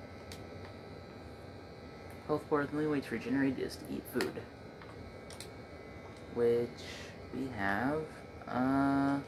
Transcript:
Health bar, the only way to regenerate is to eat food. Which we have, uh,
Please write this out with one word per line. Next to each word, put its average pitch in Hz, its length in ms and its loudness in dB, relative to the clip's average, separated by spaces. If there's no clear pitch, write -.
Health 151 240 2
bar, 143 140 6
the 135 80 -2
only 151 160 2
way 147 120 4
to 127 140 -8
regenerate 131 460 4
is - 160 -2
to - 160 -8
eat - 100 -2
food. - 200 2
Which 120 360 6
we 131 220 -2
have, 110 460 4
uh, 139 800 6